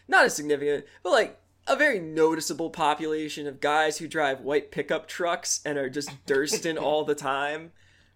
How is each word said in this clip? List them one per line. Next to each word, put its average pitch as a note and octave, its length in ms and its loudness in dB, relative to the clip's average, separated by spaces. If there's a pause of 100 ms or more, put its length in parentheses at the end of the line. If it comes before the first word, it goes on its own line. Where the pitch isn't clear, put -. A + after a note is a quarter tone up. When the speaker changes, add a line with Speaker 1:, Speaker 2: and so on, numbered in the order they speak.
Speaker 1:
not F#4 180 6
a D#3 60 4
significant, D3 540 -2 (180)
but, F4+ 80 -6
like, A3+ 300 2 (260)
a C#4 80 2
very C4 240 2
noticeable D#3+ 720 0
population D#3 760 -2
of C3 120 -12
guys D3+ 380 2
who D#3+ 80 -10
drive C#3+ 360 0
white C#3+ 280 0
pickup D3+ 380 -4
trucks F3 560 -2
and D3 140 -2
are C3 120 -2
just C#3+ 280 -6
Speaker 2:
<laughs> - 80 -20
Speaker 1:
Durstin D3+ 540 0
all D3+ 240 2
the D3 120 0
time. D3 560 -4 (440)